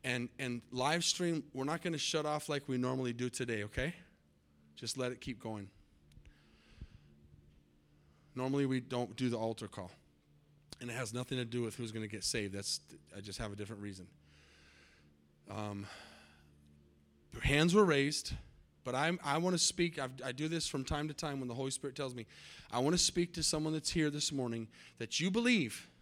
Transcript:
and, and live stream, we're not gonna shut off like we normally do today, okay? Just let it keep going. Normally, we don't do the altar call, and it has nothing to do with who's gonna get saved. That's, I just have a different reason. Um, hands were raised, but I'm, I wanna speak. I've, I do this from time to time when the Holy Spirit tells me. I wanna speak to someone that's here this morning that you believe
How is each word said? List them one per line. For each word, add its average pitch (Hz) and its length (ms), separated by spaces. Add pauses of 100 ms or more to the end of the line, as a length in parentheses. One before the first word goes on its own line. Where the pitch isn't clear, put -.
and, 123 340
and 120 240 (100)
live 147 320
stream, 170 400 (100)
we're 131 100
not 160 180
gonna 165 160
shut 151 300
off 151 200
like 143 200
we 127 100
normally 127 340
do 120 160
today, 120 360
okay? 131 320 (800)
Just 123 240
let 123 120
it 123 80
keep 123 220
going. 107 260 (2750)
Normally, 135 320
we 131 120
don't 123 360
do 127 140
the 117 80
altar 113 300
call, 92 240 (880)
and 120 120
it - 20
has 117 180
nothing 123 280
to 120 60
do 117 180
with 110 120
who's 117 160
gonna 110 160
get 101 160
saved. 101 300
That's, - 280 (360)
I - 20
just 101 200
have 107 120
a 101 40
different 101 260
reason. 95 240 (1400)
Um, 104 380 (1500)
hands 156 320
were 208 100
raised, 147 500 (500)
but 127 120
I'm, 165 280
I 143 140
wanna 180 200
speak. 165 420
I've, 131 120 (120)
I 127 80
do 143 160
this 165 200
from 135 160
time 151 240
to 151 60
time 143 260
when 127 80
the 120 60
Holy 135 180
Spirit 135 240
tells 131 200
me. 117 100 (460)
I 120 80
wanna 151 180
speak 175 380
to 160 80
someone 156 300
that's 156 180
here 156 180
this 147 220
morning 117 360 (300)
that - 220
you 190 100
believe 220 580 (140)